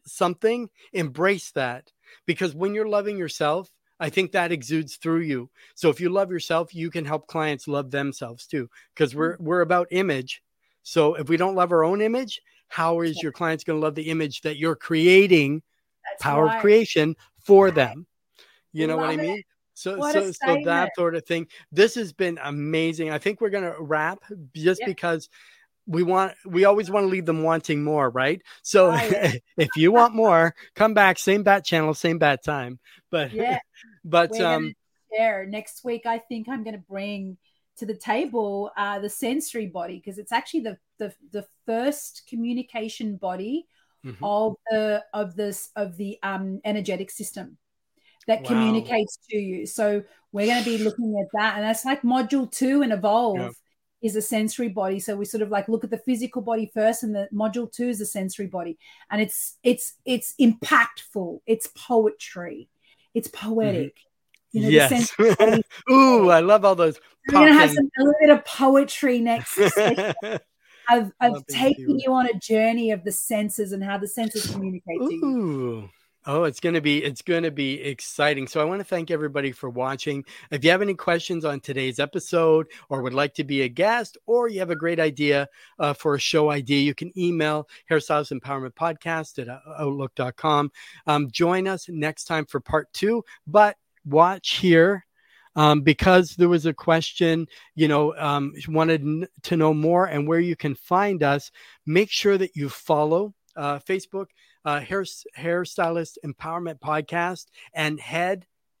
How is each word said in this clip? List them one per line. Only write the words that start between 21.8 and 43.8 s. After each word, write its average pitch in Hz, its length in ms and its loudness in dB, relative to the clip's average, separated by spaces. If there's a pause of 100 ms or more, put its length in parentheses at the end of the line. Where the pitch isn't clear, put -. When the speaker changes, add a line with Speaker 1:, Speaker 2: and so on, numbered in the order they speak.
Speaker 1:
has 208 180 -6
been 175 300 -2
amazing. 156 680 -2
I 151 80 -4
think 202 240 -4
we're 214 80 0
gonna 190 300 -4
wrap 156 400 -4 (340)
just 180 280 0
Speaker 2:
Yep. 254 60 -6
Speaker 1:
because 170 420 -6 (580)
we 175 160 0
want, 185 300 2 (120)
we 185 200 4
always 202 260 4
wanna 202 160 2
leave 185 180 -2
them 165 160 0
wanting 160 420 0
more, 151 260 2
right? 131 320 -2 (200)
So 185 300 6
Speaker 2:
Oh, 165 40 2
yeah. 185 380 0 (120)
Speaker 1:
<laughs> - 120 -12
if 156 180 2
you 160 160 6
want 233 220 6
more, 175 400 4 (220)
come 220 180 2
back, 196 240 4
same 202 260 2
bat 196 220 4
channel, 156 300 2
same 165 240 -2
bat 147 240 2
time. 127 360 -8 (300)
But, 151 240 -4
Speaker 2:
Yeah. 240 240 -2 (240)
Speaker 1:
<laughs> - 220 -20
but, 170 280 2
Speaker 2:
We're 220 80 -8
gonna 170 160 2 (120)
Speaker 1:
um, 147 60 -12 (420)
Speaker 2:
share. 214 320 0
Next 208 360 -14
week, 233 220 -8
I 226 140 -2
think 226 300 -12
I'm 247 140 -8
gonna 214 140 -12
bring 196 600 -12 (400)
to 226 80 -12
the 214 100 -8
table, 220 840 -4
uh, 202 220 -4
the 202 100 -8
sensory 240 580 -6
body, 175 320 -10
'cause 190 200 -16
it's 208 140 -12
actually 294 280 -4
the, 214 160 -10 (220)
the, 208 160 -10 (160)
the 202 160 -12 (180)
first 247 600 -6
communication 233 880 -8
body 196 500 -8 (380)